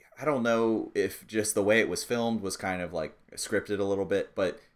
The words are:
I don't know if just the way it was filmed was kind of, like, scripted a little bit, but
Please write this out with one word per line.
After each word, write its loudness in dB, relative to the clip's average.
I -8
don't 2
know 2
if -2
just -2
the 2
way 6
it 2
was -4
filmed -2
was -4
kind -4
of, -8
like, -6
scripted -2
a 0
little 0
bit, -2
but -2